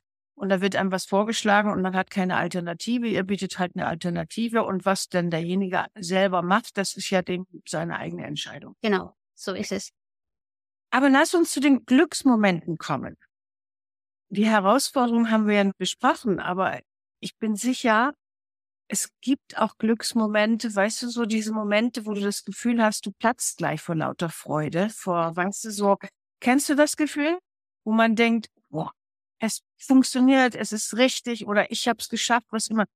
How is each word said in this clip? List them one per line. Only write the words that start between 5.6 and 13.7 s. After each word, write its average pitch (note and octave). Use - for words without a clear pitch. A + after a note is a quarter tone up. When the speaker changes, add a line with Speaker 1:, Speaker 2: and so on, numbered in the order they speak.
Speaker 1:
selber F#3
macht, F#3+
das G3
ist -
ja F#3
dem F3+
seine E3+
eigene E3+
Entscheidung. -
Speaker 2:
Genau, G3+
so -
ist G3
es. F#3+
Speaker 1:
Aber C4
lass C#4
uns E4+
zu -
den C4+
Glücksmomenten A3
kommen. -